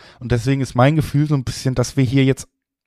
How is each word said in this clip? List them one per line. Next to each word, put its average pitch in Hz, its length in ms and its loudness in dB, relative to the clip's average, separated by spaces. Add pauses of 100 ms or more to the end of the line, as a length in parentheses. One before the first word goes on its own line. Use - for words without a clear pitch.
(200)
Und 120 120 -10
deswegen 131 300 0
ist - 120 -6
mein 139 220 4
Gefühl 147 320 0
so 151 80 0
ein 131 80 -2
bisschen, - 320 -4
dass 123 200 -2
wir 135 80 2
hier 131 200 2
jetzt 131 240 0 (400)